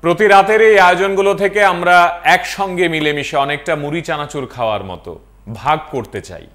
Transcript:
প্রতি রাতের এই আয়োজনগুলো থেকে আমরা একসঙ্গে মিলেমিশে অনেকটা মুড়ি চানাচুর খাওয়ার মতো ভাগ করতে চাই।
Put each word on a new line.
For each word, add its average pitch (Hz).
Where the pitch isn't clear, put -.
প্রতি 175
রাতের 196
এই 220
আয়োজনগুলো 190
থেকে 196
আমরা 175
একসঙ্গে 180
মিলেমিশে 151
অনেকটা 147
মুড়ি 147
চানাচুর 147
খাওয়ার 110
মতো 90
ভাগ 147
করতে 110
চাই। -